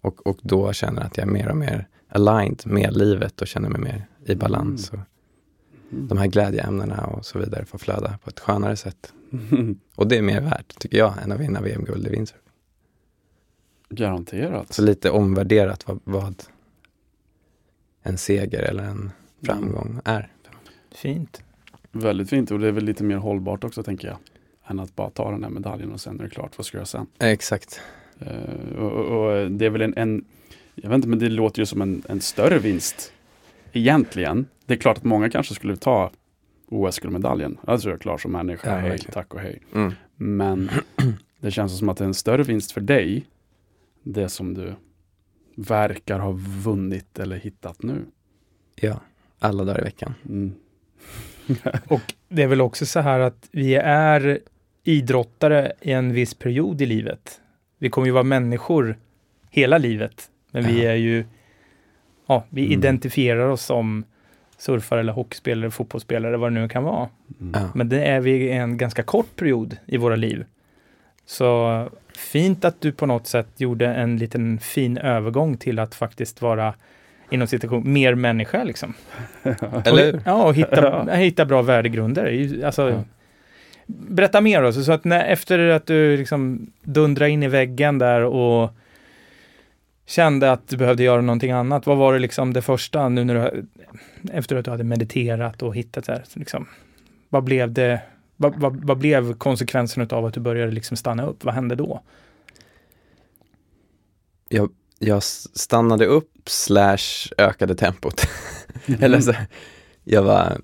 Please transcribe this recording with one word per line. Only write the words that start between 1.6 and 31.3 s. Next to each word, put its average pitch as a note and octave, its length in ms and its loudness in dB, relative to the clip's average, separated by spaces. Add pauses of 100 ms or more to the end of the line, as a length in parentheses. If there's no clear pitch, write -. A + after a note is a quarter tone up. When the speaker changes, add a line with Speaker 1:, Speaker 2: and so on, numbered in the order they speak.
Speaker 1:
aligned G#2 580 2
med G#2 300 0
livet G#2 440 0
och G2 60 -4
känner G#2 220 -6
mig G#2 120 -4
mer G#2 260 -8 (200)
i G2+ 80 0
balans. A#2+ 580 -2
Speaker 2:
Mm. G2+ 100 -12
Speaker 1:
Och - 40 -16 (880)
Speaker 2:
Mm. C3 160 -8
Speaker 1:
de G2 100 2
här G2 80 2
glädjeämnena G2+ 800 0
och - 200 -8
så - 120 -8
vidare G#2 260 -6
får - 140 -16
flöda G#2 460 -4
på - 60 -14
ett - 100 -20
skönare G2+ 360 -2
sätt. - 360 -14 (180)
Speaker 2:
<laughs> A2+ 680 -2
Speaker 1:
Och G#2 120 2
det A#2 100 4
är G#2+ 40 2
mer G#2 180 2
värt, - 380 -4
tycker - 200 -2
jag, G#2+ 160 4 (100)
än G2+ 80 -4
att G2+ 80 -4
vinna G2+ 200 -4
V G2+ 140 -4
M-guld G#2+ 320 -6
i - 40 -4
windsurfing. - 300 -6 (1500)
Speaker 2:
Garanterat. G#2 840 -6
Speaker 1:
Så G#2 100 0
lite G2+ 280 4
omvärderat G2 800 2
vad, F#2+ 160 -8
vad G2 380 -6 (1600)
en F#2 160 -4
seger G2+ 440 -2
eller G2 200 -4
en G2+ 80 -8
Speaker 2:
Mm. G2+ 200 -10 (320)
Speaker 1:
framgång G#2 640 -6
är. G#2+ 240 -2 (680)
Speaker 3:
Fint. D3 480 -8 (500)
Speaker 2:
Väldigt G2+ 380 -2
fint, C3+ 200 0
och G#2 80 -2
det G#2+ 100 2
är G#2+ 40 2
väl G#2+ 120 -2
lite G#2 200 -4
mer G2+ 120 0
hållbart G2 480 -4
också, A2+ 180 -10
tänker G2+ 260 -10
jag, G2 80 -12 (500)
än F#2+ 140 -8
att F#2+ 160 -12
bara G2+ 140 -6
ta A2 200 -6
den G2+ 140 -8
här A2 60 -10
medaljen G#2 420 -10
och G#2 80 -14
sen G#2 200 -14
är G2+ 40 -12
det G2 60 -12
klart, - 280 -14
vad G#2+ 80 -12
ska - 100 -14
jag G2 40 -10
göra G2+ 60 -12
sen? A2 200 -10 (120)
Speaker 1:
Exakt. - 600 -2 (380)
Speaker 2:
Eh, - 600 -12
och, G#2 140 -4
och, A2 140 -4 (360)
och F#2 80 -4
det G#2 160 0
är A2 40 4
väl A2 120 -2
en, A2 140 -2
en, A2 280 -2 (500)
jag - 160 -12
vet C3 60 4
inte, B2 120 2
men A#2 100 2
det A#2 100 0
låter A2 340 0